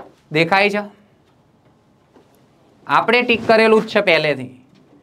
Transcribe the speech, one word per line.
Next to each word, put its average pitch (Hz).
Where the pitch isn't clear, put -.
દેખાય 196
છે? 208
આપણે 170
ટિક 240
કરેલું 220
જ 220
છે 214
પહેલેથી. 143